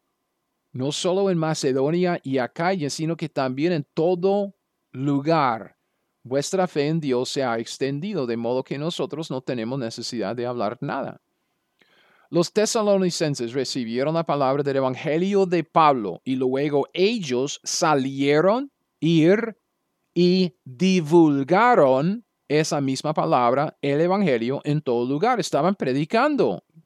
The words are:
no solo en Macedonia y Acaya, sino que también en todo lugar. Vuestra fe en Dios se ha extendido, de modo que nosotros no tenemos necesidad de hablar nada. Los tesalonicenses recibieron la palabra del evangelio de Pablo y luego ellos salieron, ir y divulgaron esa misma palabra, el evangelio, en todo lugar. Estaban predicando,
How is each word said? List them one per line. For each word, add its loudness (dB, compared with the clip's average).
no -4
solo 0
en 2
Macedonia 0
y -2
Acaya, -2
sino -4
que -8
también -2
en -2
todo 0
lugar. 0
Vuestra -2
fe 0
en 0
Dios 0
se -4
ha -2
extendido, -4
de -2
modo -2
que -8
nosotros -6
no -6
tenemos -6
necesidad -6
de -6
hablar -4
nada. -8
Los 0
tesalonicenses 0
recibieron -2
la 0
palabra 0
del 0
evangelio 0
de 0
Pablo 2
y -2
luego 0
ellos -2
salieron, 0
ir 2
y 2
divulgaron 4
esa 0
misma -4
palabra, 2
el 0
evangelio, 0
en 0
todo 0
lugar. 0
Estaban 0
predicando, 0